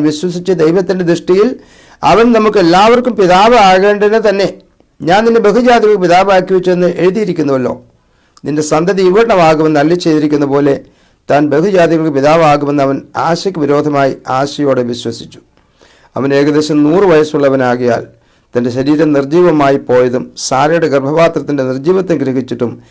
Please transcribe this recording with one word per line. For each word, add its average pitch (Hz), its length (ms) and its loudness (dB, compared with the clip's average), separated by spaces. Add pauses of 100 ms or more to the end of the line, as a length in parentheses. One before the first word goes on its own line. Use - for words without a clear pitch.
വിശ്വസിച്ച 175 500 -4
ദൈവത്തിൻ്റെ 180 520 0
ദൃഷ്ടിയിൽ 185 420 0 (560)
അവൻ 180 260 4
നമുക്ക് 214 300 2
എല്ലാവർക്കും 220 560 2
പിതാവ് 196 460 4
ആകേണ്ടതിന് 202 600 2
തന്നെ 196 260 0 (540)
ഞാൻ 185 220 0
നിന്നെ 226 180 2
ബഹുജാതികൾക്ക് 214 640 2
പിതാവാക്കി 185 500 2
വെച്ചെന്ന് 180 440 0
എഴുതിയിരിക്കുന്നുവല്ലോ. 156 760 -2 (720)
നിന്റെ 151 200 -4
സന്തതി 175 400 -2
ഇവിടമാകുമെന്ന് 170 800 2
അരുളി 165 180 0
ചെയ്തിരിക്കുന്ന 147 460 0
പോലെ 139 300 0 (540)
താൻ 143 200 2
ബഹുജാതികൾക്ക് 165 640 0
പിതാവാകുമെന്ന് 147 720 0
അവൻ 135 160 -2 (180)
ആശയ്ക്ക് 170 420 -4
വിരോധമായി 143 540 0 (160)
ആശയോടെ 135 540 -2
വിശ്വസിച്ചു. 117 580 -10 (760)
അവൻ 131 180 -4
ഏകദേശം 151 500 0
നൂറ് 170 220 2
വയസ്സുള്ളവനാകിയാൽ 135 1000 0 (480)
തൻ്റെ 120 180 -2
ശരീരം 151 400 0
നിർജീവമായി 143 680 0
പോയതും 123 440 0 (140)
സാരയുടെ 156 500 -2
ഗർഭപാത്രത്തിൻ്റെ 143 760 -2
നിർജീവത്വം 160 560 -2
ഗ്രഹിച്ചിട്ടും 123 520 -4 (200)